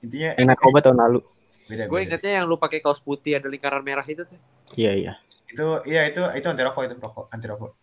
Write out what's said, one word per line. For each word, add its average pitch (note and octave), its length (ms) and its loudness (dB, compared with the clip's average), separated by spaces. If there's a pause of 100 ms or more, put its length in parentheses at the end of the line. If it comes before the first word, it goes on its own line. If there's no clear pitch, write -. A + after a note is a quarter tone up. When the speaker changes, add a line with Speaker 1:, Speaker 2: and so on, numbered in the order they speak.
Speaker 1:
Intinya C3+ 320 -4
Speaker 2:
Yang B2+ 140 6
narkoba C3 320 6
tahun C3 180 8
lalu. A#2 200 4 (460)
Speaker 1:
Beda, A2 220 -8
Speaker 3:
Gue D3 80 -4
Speaker 1:
beda. F#3+ 100 -2
Speaker 3:
ingetnya E3 300 -4
yang F#3 100 0
lu E3 120 0
pakai D#3 200 -2
kaos C#3+ 220 -2
putih C#3+ 400 -4
ada C3+ 80 -10
lingkaran C#3 340 -6
merah C#3 220 -6
itu D#3 180 -10
tuh. F3 160 -16 (380)
Speaker 2:
Iya, A2 180 2
iya. F#2 200 -4 (340)
Speaker 1:
Itu, D#3 360 -4
iya, D3+ 220 0
itu, D3+ 140 -4 (160)
itu C3+ 100 -8
anti D3 160 -4
rokok, C3 220 -2
itu B2 120 -8
rokok, A2 320 -14
anti A2+ 200 -12
rokok. G#2+ 240 -12 (120)